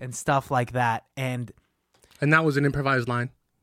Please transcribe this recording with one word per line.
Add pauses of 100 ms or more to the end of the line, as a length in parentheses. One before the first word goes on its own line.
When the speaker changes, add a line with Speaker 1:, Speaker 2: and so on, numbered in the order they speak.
Speaker 1:
and
stuff
like
that. (100)
And (680)
Speaker 2:
And
that
was
an
improvised
line. (340)